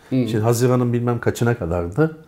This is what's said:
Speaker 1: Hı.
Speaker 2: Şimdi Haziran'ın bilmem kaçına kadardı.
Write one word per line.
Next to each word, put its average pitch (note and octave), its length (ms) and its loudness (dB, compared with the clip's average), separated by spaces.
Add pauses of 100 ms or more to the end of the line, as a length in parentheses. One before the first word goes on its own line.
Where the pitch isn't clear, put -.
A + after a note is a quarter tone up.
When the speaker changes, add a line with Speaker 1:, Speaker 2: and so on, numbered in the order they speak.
Speaker 1:
Hı. B2 220 0
Speaker 2:
Şimdi A2 80 0
Haziran'ın A#2+ 540 2
bilmem A#2+ 260 -2
kaçına A#2 380 0
kadardı. F2+ 600 -2 (100)